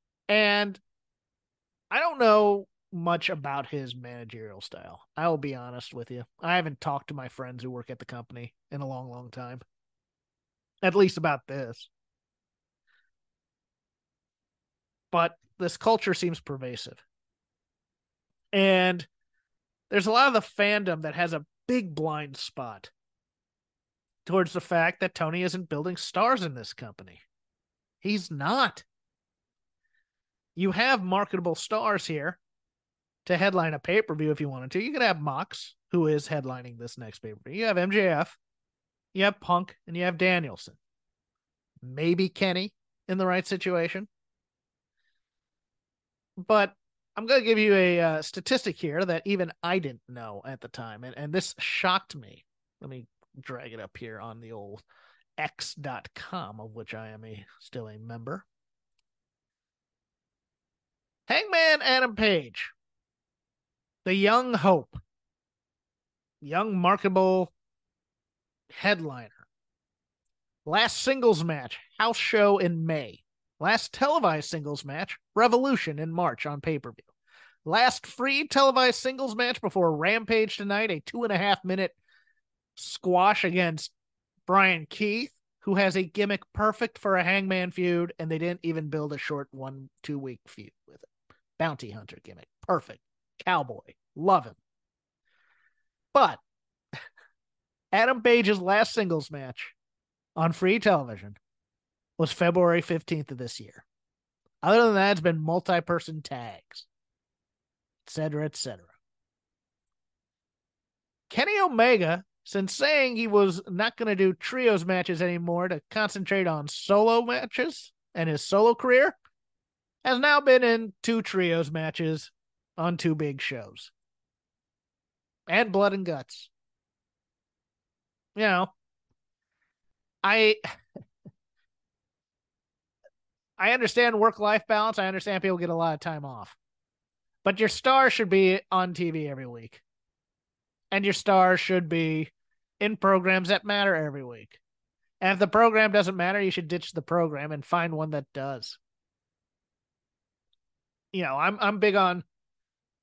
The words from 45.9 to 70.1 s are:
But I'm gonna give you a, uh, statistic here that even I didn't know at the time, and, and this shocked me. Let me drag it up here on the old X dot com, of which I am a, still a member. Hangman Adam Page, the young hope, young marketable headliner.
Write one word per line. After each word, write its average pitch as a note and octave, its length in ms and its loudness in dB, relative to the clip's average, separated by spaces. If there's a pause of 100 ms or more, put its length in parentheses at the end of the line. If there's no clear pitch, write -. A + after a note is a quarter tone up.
But G3+ 380 2 (420)
I'm A3 100 -8
gonna C4 160 4
give A3 160 4
you G#3+ 160 6
a, F3+ 260 4
uh, D#3+ 220 0
statistic F#3+ 540 -4
here E3 280 -4
that E3+ 200 -2
even F#3 280 -2 (100)
I F3+ 160 -2
didn't C3+ 300 -8
know A2+ 360 -14
at B2+ 160 -14
the - 80 -16
time, A2+ 360 -16
and, B2 120 -16
and D3 160 -10
this F#3 260 -4
shocked - 580 -4
me. A2 280 -20 (360)
Let C3+ 100 -16
me B2+ 160 -16 (340)
drag B2 320 -14
it A2+ 80 -14
up - 160 -16
here A2 240 -14
on A2+ 200 -16
the A2+ 120 -18
old G#2 300 -16 (560)
X - 360 -8
dot C#3 400 -12
com, A2 440 -12
of G#2+ 140 -16
which A2+ 220 -16
I A2 160 -14
am A2 140 -20
a, G#2+ 200 -18 (160)
still A#2 280 -14
a G#2+ 100 -18
member. A#2 460 -14 (2750)
Hangman D#4+ 540 2
Adam B3+ 340 2
Page, F#3 540 0 (1300)
the F#3 100 0
young A#3 400 4
hope, E3 440 2 (1400)
young F#3 360 -2
marketable F#3 760 2 (1200)
headliner. D#3 580 -4 (1400)